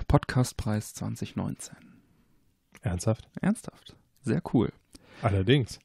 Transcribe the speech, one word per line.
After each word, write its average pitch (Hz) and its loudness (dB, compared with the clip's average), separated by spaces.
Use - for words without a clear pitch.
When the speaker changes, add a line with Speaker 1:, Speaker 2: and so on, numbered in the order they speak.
Speaker 1:
Podcastpreis - 0
zweitausendneunzehn. - -8
Speaker 2:
Ernsthaft? 90 -2
Speaker 1:
Ernsthaft. - -4
Sehr 120 0
cool. 113 4
Speaker 2:
Allerdings. 107 2